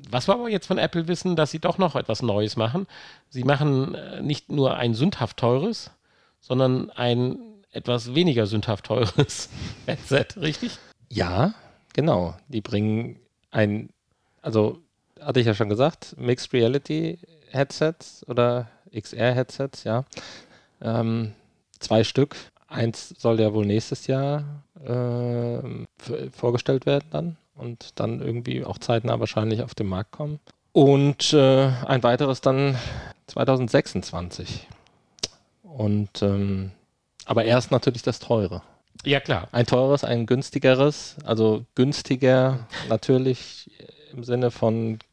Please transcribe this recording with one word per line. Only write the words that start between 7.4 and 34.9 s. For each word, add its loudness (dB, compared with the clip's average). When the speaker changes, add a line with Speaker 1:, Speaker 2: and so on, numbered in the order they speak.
Speaker 1:
etwas -4
weniger 2
sündhaft -4
teures 0
<laughs> -14
Headset, 0
richtig? -6
Speaker 2:
Ja, 0
genau. 0
Die -6
bringen -2
ein, 0
also 0
hatte 4
ich 4
ja 4
schon 0
gesagt, 0
Mixed -2
Reality 0
Headsets -4
oder 0
X-R-Headsets, -4
ja. -2
Ähm, -2
zwei 4
Stück. 0
Eins -4
soll 2
ja 4
wohl 0
nächstes -2
Jahr, -2
ähm, -4
f-, -10
vorgestellt 0
werden 0
dann -6
und -12
dann -4
irgendwie -6
auch -8
zeitnah 0
wahrscheinlich -2
auf -10
den -4
Markt -6
kommen. -8
Und, 6
äh, 8
ein 2
weiteres 2
dann 2
zweitausendsechsundzwanzig. -2